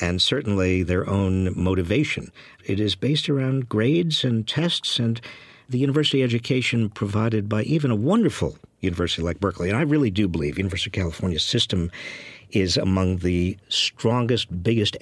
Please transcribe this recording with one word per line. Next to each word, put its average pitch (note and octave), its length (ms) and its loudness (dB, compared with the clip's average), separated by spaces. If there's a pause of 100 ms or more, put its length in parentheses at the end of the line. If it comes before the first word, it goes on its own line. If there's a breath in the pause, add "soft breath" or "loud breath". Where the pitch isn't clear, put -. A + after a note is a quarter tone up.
and F2+ 200 0
certainly F#2 640 2
their F2+ 260 0
own F#2+ 440 2 (100)
motivation. F#2+ 720 0 (320 loud breath)
It G2+ 160 -2
is G#2+ 160 0
based C#3+ 320 -2
around C3 400 0
grades D3+ 560 0
and A2+ 240 0
tests - 500 -2
and A#2 220 0 (480 loud breath)
the B2 100 -2
university C#3 440 2
education A#2 640 0
provided G#2+ 640 0
by G#2+ 140 0
even D3 260 0
a A2 60 2
wonderful D3+ 600 0 (240)
university F2 420 -2
like E2+ 180 -4
Berkeley. F2+ 280 -2
And G#2 80 0
I C#3+ 60 0
really D3 280 2
do G2 160 2
believe D#2 300 -2
University F2+ 320 -2
of - 60 -12
California's F2 500 -2
system F#2 460 0 (640 loud breath)
is F#2 260 2
among F#2 400 2
the F2+ 400 0 (100)
strongest, A#2 920 0
biggest A2 400 2